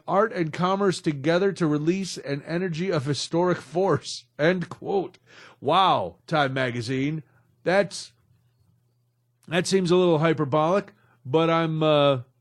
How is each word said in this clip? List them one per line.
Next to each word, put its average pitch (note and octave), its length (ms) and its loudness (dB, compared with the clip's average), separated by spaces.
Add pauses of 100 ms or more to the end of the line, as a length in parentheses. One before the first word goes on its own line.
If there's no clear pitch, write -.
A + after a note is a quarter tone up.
art G#3 240 2
and E3 220 -4
commerce F#3+ 480 0
together E3 500 0
to E3+ 140 -2
release D#3+ 500 -2
an C#3 300 -8
energy F3 440 -4
of D#3 140 -2
historic E3+ 540 -2
force. - 680 -2 (140)
End F3 320 0
quote. - 480 -6 (420)
Wow, D3 560 2 (100)
Time C#3 280 0
Magazine. C3 680 -4 (400)
That's, F#3+ 500 -2 (1400)
that F3 180 -2
seems F#3 240 2
a F3+ 60 4
little F3 240 4
hyperbolic, D#3 760 0 (320)
but D#3+ 240 2
I'm, D#3+ 320 0
uh, C#3+ 380 4 (200)